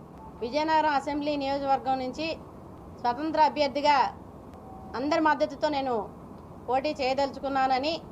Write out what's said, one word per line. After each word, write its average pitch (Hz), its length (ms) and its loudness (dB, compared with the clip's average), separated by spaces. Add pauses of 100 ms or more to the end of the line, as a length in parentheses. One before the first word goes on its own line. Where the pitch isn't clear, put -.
(400)
విజయనగరం 302 500 2
అసెంబ్లీ 294 460 0
నియోజకవర్గం 269 600 0
నుంచి 262 400 -4 (600)
స్వతంత్ర 285 400 0
అభ్యర్థిగా 285 720 4 (840)
అందరి 302 240 2
మద్దతుతో 302 480 2
నేను 254 500 -2 (500)
పోటీ 269 220 2
చేయదలుచుకున్నానని 269 1120 0 (120)